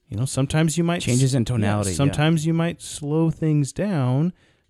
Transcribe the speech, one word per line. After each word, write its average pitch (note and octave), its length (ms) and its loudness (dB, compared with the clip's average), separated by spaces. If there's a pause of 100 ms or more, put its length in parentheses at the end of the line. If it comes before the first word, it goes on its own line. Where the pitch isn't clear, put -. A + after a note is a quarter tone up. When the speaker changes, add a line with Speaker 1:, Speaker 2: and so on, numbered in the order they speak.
Speaker 1:
You - 80 -10
know, A2+ 80 -2
sometimes D3+ 540 0
you E3+ 60 0
might E3+ 180 -2
Speaker 2:
Changes B2+ 320 2
in B2 80 2
Speaker 1:
s-, G#2+ 80 -2
yeah, B2 60 -2
Speaker 2:
tonality, G#2 340 0
yeah. F2 60 -4
Speaker 1:
sometimes D3+ 500 2
you E3 80 2
might E3 260 -2
slow D#3+ 500 -2
things D3+ 420 0
down D#3 600 0 (380)